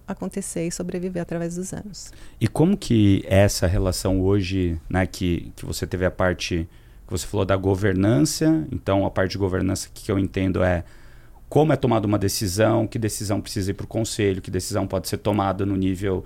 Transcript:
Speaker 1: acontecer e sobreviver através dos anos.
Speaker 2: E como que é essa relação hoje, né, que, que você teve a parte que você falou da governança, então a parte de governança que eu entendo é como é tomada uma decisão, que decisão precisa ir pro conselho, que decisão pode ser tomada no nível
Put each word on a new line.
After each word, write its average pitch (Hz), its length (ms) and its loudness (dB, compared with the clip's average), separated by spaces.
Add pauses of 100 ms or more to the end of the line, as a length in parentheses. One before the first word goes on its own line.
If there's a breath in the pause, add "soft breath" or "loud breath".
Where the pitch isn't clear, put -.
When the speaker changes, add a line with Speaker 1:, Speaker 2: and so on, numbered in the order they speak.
Speaker 1:
acontecer 185 580 -6
e 175 60 -4
sobreviver 180 500 -6
através 170 340 -6
dos 185 160 -8
anos. - 400 -12 (280 loud breath)
Speaker 2:
E 113 80 2
como 185 280 4
que 104 520 4
é 95 120 4
essa 101 260 4
relação 92 540 2
hoje, 92 680 0
né, 92 180 0
que, 87 480 -2
que - 120 -12
você 85 200 -4
teve 90 180 -2
a 87 60 4
parte 87 580 -2 (380 soft breath)
que - 60 -14
você 92 140 -4
falou 101 200 0
da 95 100 2
governança, 107 1160 2
então 98 340 0
a 95 40 -2
parte 95 220 0
de 98 60 -6
governança 92 540 0
que - 180 -8
eu 98 80 2
entendo 92 460 0
é 87 180 2 (680 soft breath)
como 151 240 4
é 117 40 2
tomada 113 280 2
uma 104 140 2
decisão, 107 680 2
que - 100 -6
decisão 104 420 -2
precisa 98 300 -4
ir 95 40 0
pro 98 120 -10
conselho, 101 560 0
que - 80 -12
decisão 98 340 -2
pode 95 240 -4
ser 101 100 -4
tomada 98 460 0
no 98 120 0
nível 95 500 0